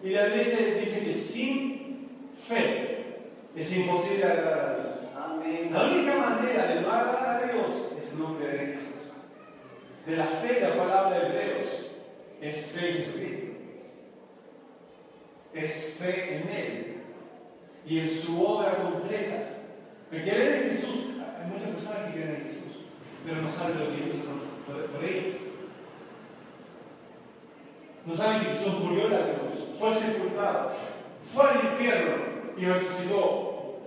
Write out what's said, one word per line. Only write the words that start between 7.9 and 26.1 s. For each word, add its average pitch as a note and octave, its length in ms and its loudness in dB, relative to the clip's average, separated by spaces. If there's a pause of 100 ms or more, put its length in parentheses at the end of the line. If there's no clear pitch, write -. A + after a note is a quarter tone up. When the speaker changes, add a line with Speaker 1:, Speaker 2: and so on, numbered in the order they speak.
Speaker 1:
es - 140 -8
no D#3 220 -2
creer C#3+ 220 0
en C#3+ 140 -2
Jesús. - 200 -8 (1120)
De D#3+ 120 -2
la D#3+ 80 2
fe, A#3+ 360 2
la - 140 4
palabra F#3+ 440 6
de E3+ 80 2
Hebreos - 600 -2 (540)
es D3+ 300 -6
fe F3 180 0
en D#3+ 80 0
Jesucristo. - 500 -4 (2000)
Es D#3 460 -4
fe F3+ 380 -2
en E3+ 120 -4
Él - 460 -6 (880)
y D#3+ 140 2
en D#3+ 100 0
su E3+ 360 2
obra G3+ 300 4
completa. G3+ 680 -2 (680)
El D#3+ 100 -6
creer - 420 4
en - 80 2
Jesús, - 360 -2 (120)
hay - 320 -8
muchas G3+ 180 -6
personas G#3 380 -4
que - 60 -6
creen D#3+ 220 -4
en C#3+ 80 -6
Jesús, - 420 -10 (400)
pero D#3+ 160 -4
no D#3 100 -2
saben E3 280 -2
lo D3+ 100 0
que C#3+ 180 -2
hizo C#3+ 160 -2
por, - 520 -8
por, - 160 -6
por D3 120 -6
ellos. F#3 320 -2 (2750)